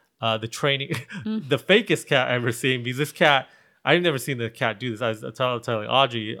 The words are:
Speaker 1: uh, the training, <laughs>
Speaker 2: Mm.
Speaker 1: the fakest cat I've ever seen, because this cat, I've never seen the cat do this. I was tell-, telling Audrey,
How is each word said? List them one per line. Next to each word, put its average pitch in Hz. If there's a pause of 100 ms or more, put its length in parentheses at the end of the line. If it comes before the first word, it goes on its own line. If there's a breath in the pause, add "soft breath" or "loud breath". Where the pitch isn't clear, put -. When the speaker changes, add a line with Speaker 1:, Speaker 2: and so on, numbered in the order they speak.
(220)
Speaker 1:
uh, 113
the 110
training, 139 (180)
<laughs> 180
Speaker 2:
Mm. 214
Speaker 1:
the 139
fakest 196
cat 127
I've 127
ever 120
seen, 127
because 123
this 147
cat, 143 (380 soft breath)
I've 165
never 165
seen 127
the 117
cat 110
do 127
this. 110
I 117
was - (120)
tell-, 127
telling 110
Audrey, 117